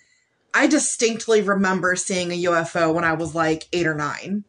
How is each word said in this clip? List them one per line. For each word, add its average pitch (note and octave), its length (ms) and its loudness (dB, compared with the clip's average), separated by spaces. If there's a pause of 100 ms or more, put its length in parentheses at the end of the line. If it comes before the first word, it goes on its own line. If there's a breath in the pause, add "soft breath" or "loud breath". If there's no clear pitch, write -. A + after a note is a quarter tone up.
(520)
I B3+ 140 4
distinctly A3+ 760 2
remember F#3+ 540 2
seeing F3+ 380 -4
a - 20 -4
U F3 220 0
F E3 180 -2
O E3 180 2
when E3+ 120 0
I E3 80 2
was, D#3+ 240 -4
like, D#3 360 0
eight F3 140 0
or D#3 80 0
nine. D3+ 540 -6